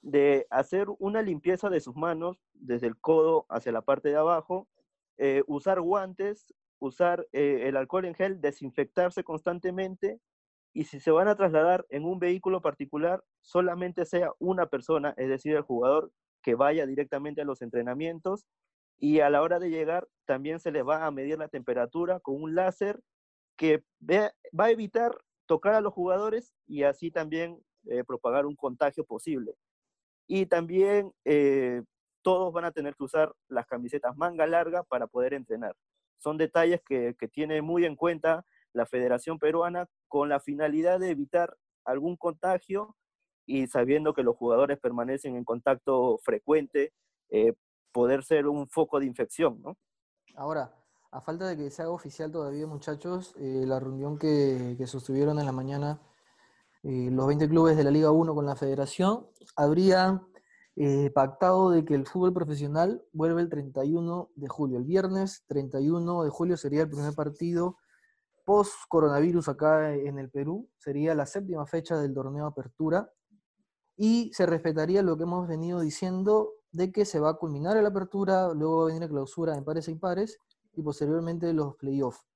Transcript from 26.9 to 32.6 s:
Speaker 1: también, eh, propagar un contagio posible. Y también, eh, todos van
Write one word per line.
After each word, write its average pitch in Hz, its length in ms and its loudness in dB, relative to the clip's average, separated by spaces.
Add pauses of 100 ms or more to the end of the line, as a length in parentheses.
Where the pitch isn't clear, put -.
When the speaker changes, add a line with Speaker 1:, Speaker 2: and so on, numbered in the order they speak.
Speaker 1:
también, 165 500 -4 (260)
eh, 123 180 -2
propagar 131 420 0
un 147 80 -6
contagio 143 500 -2
posible. 117 520 -8 (720)
Y 190 180 0
también, 185 680 2 (120)
eh, 135 580 2 (400)
todos 185 300 2
van 170 120 -4